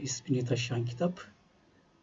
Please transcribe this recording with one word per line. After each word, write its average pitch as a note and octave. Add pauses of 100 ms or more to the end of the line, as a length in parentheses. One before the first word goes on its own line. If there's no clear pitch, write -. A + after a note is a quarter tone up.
ismini B2+
taşıyan A#2+
kitap. F3 (840)